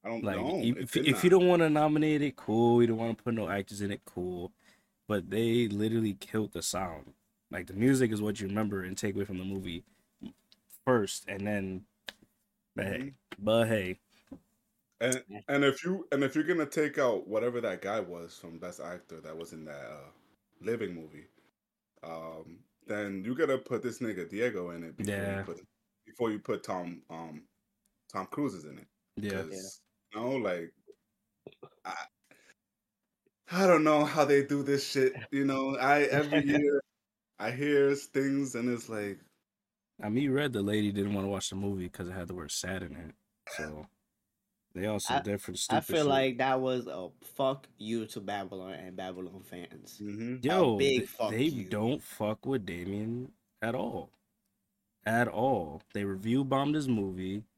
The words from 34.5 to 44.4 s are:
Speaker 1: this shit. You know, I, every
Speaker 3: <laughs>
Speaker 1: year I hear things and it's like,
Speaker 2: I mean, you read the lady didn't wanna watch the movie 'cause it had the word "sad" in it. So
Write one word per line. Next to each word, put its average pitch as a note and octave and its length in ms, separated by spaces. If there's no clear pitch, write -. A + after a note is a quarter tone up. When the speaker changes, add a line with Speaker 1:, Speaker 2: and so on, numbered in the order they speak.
Speaker 1:
this C#3 260
shit. C3 260
You C#3 140
know, C3+ 320
I, C#3 260
every C#3+ 420
Speaker 3:
<laughs> - 20
Speaker 1:
year C#3+ 360
I G#2+ 120
hear C#3 440
things C#3 600
and A#2+ 160
it's A#2 180
like, G#2 300
Speaker 2:
I G#2+ 60
mean, A#2+ 160
you C3+ 80
read C#3+ 200
the G#2 100
lady G#2 300
didn't G2+ 220
wanna G2 140
watch G2 220
the F#2+ 60
movie G2 320
'cause F2+ 200
it F2+ 40
had F2+ 160
the F2+ 60
word D#2+ 160
"sad" F#2 320
in E2+ 140
it. D#2+ 180
So D2+ 300